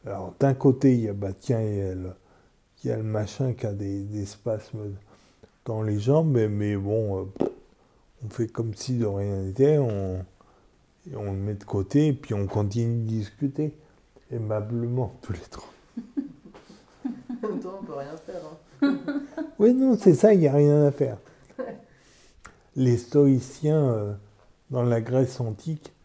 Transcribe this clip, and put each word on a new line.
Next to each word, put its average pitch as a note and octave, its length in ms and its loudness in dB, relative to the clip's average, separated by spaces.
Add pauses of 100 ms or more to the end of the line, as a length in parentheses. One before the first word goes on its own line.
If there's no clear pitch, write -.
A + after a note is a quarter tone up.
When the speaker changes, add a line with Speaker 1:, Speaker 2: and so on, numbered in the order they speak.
Speaker 1:
Alors, F#2+ 340 -10
d'un C#3 140 4
côté, C3 400 4
il A#2 80 2
y G#2+ 80 -4
a, G2+ 40 -6
bah, G2 240 -6
tiens, A2+ 240 -2
il G#2+ 140 -2
y G2+ 60 -2
a F#2 140 -4
le, F#2 160 -8 (720)
il B2 60 -4
y A#2+ 40 -2
a A2+ 40 -4
le A2 60 -6
machin A2 500 -4
qui - 120 -6
a G#2 80 -4
des, G2 300 -6
des G2+ 220 -8
spasmes G#2+ 680 -8 (720)
dans A2 160 -4
les G#2 180 0
jambes, D3 320 4
mais, A2+ 160 4
mais G#2 280 0
bon, G2+ 460 -2
euh, F#2+ 240 -4 (800)
on G#2+ 60 -10
fait A2+ 180 -4
comme A2+ 280 -6
si B2+ 220 -4
de A#2 80 0
rien G2 360 -2
n'était, C3+ 380 4
on, G2 440 -2 (840)
et C#3 60 -12
on G#2 160 -6
le F#2+ 80 -6
met G#2 160 -4
de G#2 80 -14
côté, C#3+ 440 0
et C#3+ 60 2
puis - 220 -6
on G2+ 100 -2
continue A2+ 580 -2
de A2 40 -4
discuter, C3+ 680 -4 (560)
aimablement, A#2 920 -4
tous - 120 -8
les E2 60 -8
trois. - 340 -20 (240)
Speaker 2:
<laughs> A3+ 60 -12 (1400)
En G#3+ 40 -4
même F3+ 120 -4
temps, F#3+ 220 -12
on - 20 -12
peut D#3 100 -12
rien C#3 300 -10
faire, F3+ 180 -12 (420)
hein. C#4 160 2 (280)
<laughs> - 300 -12
Speaker 1:
Oui, A3+ 160 8
non, C4 240 4
c'est F3 160 8
ça, G#3+ 220 6
il F3 60 6
y D3+ 60 6
a C3+ 60 4
rien D3 320 6
à C#3+ 60 4
faire. B2 260 -4 (1600)
Les B2 220 4
stoïciens, C#3+ 920 2
euh, G#2 240 -2 (560)
dans B2+ 140 -2
la A#2 180 2
Grèce B2+ 380 0
antique B2 520 -6 (140)